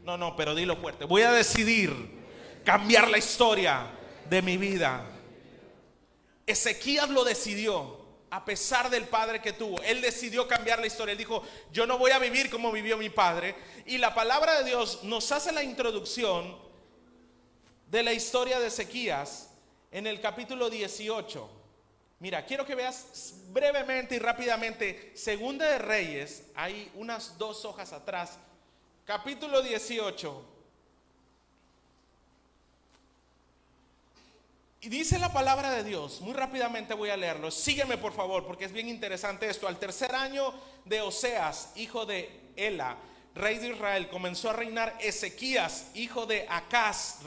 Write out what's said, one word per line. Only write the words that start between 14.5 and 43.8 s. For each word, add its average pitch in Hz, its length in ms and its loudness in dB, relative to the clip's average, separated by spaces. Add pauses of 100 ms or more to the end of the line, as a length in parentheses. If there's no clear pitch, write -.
de 262 100 0
Dios 240 340 0
nos 214 280 -2
hace 294 200 0
la 311 100 0
introducción 220 960 -2 (1300)
de 220 100 2
la 233 120 2
historia 247 460 0
de 233 80 0
Ezequías 208 840 -6 (400)
en 202 160 -6
el 214 120 -6
capítulo 240 500 -4
dieciocho. 214 800 -6 (720)
Mira, 175 260 -6
quiero 269 200 -4
que 277 100 -6
veas - 600 -8 (140)
brevemente 262 680 2
y 240 40 0
rápidamente 226 960 -2
Segunda 262 540 -2
de 277 80 4
Reyes, 175 680 -2 (120)
hay 196 400 -6
unas 214 420 -10
dos 220 260 -8
hojas 202 300 -12
atrás, 175 440 -8 (680)
capítulo 269 560 0
dieciocho. 214 840 -4 (4000)
Y 240 80 -14
dice 320 280 2
la 349 160 0
palabra 269 380 4
de 233 120 0
Dios, 170 380 -6
muy 202 120 -8
rápidamente 240 600 -4
voy 214 160 -4
a 202 80 0
leerlo, 160 320 -4
sígueme 269 480 0
por 208 160 -6
favor, 185 320 -2
porque 185 200 -10
es 185 60 -8
bien 226 160 -6
interesante 208 640 -4
esto. 202 180 -4
Al 180 120 -4
tercer 226 340 -4
año 269 400 -2 (300)
de 214 180 -2
Oseas, 196 760 -2
hijo 220 300 -6
de 185 500 -8
Ela, 165 420 -4 (360)
rey 208 240 0
de 233 120 -6
Israel, 202 400 -2